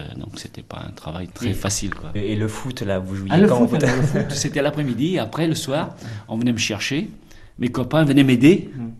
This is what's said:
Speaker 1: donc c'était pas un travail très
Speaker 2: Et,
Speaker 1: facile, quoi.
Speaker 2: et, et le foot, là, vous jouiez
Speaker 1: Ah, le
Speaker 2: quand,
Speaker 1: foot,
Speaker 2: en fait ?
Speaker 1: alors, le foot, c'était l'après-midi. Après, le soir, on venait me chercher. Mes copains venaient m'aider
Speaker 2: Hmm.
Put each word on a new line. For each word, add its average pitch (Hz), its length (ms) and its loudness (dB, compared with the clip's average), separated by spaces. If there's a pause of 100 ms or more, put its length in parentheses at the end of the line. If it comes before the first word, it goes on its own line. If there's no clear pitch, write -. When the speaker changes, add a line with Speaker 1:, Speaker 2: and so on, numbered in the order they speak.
(180)
Speaker 1:
donc - 220 -12
c'était - 240 -16
pas - 240 -14
un - 40 -12
travail 87 360 -10
très 117 220 -6
Speaker 2:
Et, 95 40 -2
Speaker 1:
facile, 98 400 -4
quoi. - 220 -10
Speaker 2:
et, 101 180 -2
et - 20 -2
le 110 120 0
foot, 123 340 -8
là, 98 180 -2
vous 95 160 -6
jouiez 98 160 -6
Speaker 1:
Ah, 151 60 4
le 196 100 8
Speaker 2:
quand, 123 200 4
Speaker 1:
foot, - 80 0
Speaker 2:
en 156 40 2
fait ? 143 60 2
Speaker 1:
alors, 127 160 2
le - 60 2
foot, - 240 -2
c'était 147 320 -2
l'après-midi. 147 560 0
Après, 120 280 -2
le 156 80 0
soir, 156 400 -4 (320)
on 113 100 -6
venait 120 160 2
me 110 40 -2
chercher. 120 520 -2 (500)
Mes 123 100 0
copains 135 340 2
venaient 139 200 6
m'aider 135 520 6
Speaker 2:
Hmm. 117 140 -8 (100)